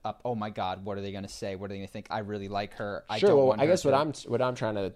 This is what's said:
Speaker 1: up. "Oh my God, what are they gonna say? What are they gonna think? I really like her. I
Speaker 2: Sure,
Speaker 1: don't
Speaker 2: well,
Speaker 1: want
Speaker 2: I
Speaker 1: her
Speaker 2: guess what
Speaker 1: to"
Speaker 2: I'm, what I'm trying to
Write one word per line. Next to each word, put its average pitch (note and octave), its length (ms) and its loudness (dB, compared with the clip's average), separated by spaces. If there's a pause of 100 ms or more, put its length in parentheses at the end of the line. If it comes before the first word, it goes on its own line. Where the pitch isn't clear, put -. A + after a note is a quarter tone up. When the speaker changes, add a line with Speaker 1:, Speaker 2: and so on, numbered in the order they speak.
Speaker 1:
up. G#2+ 180 -8
"Oh B2 120 -2
my G#2+ 160 -4
God, F#2+ 340 -4
what G2+ 140 -6
are - 20 -8
they G2 100 -8
gonna G2 160 -8
say? G2 280 -8
What G2 160 -8
are - 20 -6
they G2 60 -8
gonna G2 80 -10
think? G#2 240 -12
I A2 80 -2
really G2+ 280 -6
like G2+ 280 -4
her. G2+ 340 -6
I A2 80 -4
Speaker 2:
Sure, G3 120 6
Speaker 1:
don't D#3 100 8
Speaker 2:
well, C3+ 80 8
Speaker 1:
want A#2 140 4
Speaker 2:
I C#3+ 40 6
Speaker 1:
her D#3+ 60 6
Speaker 2:
guess F#3 120 4
what D3+ 80 4
Speaker 1:
to" C3+ 60 6
Speaker 2:
I'm, D3 160 2 (180)
what A#2 80 2
I'm B2+ 140 2
trying A2+ 220 -2
to G2 200 -2